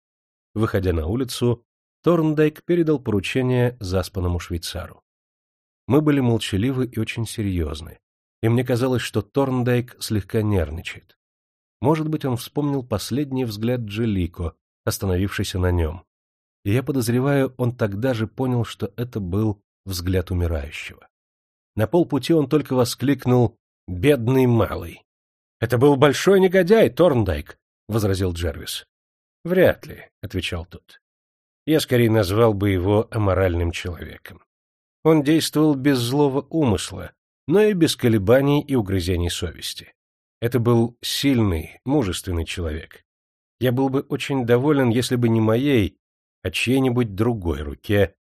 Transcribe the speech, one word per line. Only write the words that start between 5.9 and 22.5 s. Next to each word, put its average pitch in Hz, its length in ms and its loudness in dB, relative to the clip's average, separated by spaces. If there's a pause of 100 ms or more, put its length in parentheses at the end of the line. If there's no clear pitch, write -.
были 147 180 2
молчаливы 123 680 0
и 123 140 -8
очень 113 260 -6
серьёзны, 80 720 -6 (420)
и 113 80 2
мне 123 140 2
казалось, 127 380 0
что - 200 -4
Торндайк 123 760 -2
слегка 107 440 -4
нервничает. 87 720 -4 (640)
Может 156 260 0
быть, 151 180 -4
он 123 120 -2
вспомнил 139 460 -4
последний 131 640 -4
взгляд 117 360 -4
Джеллико, 98 720 -4 (320)
остановившийся 98 720 -2
на 90 140 2
нём. 85 340 -2 (600)
И 101 60 0
я 127 120 2
подозреваю, 131 760 0
он 123 180 -2
тогда 110 380 -2
же 110 140 -2
понял, 127 360 -2
что - 320 -10
это 117 240 -8
был 101 420 -2 (240)
взгляд 92 440 -4
умирающего. 82 800 -6 (680)
На 107 120 0
полпути 160 460 0
он 143 160 2
только 143 240 0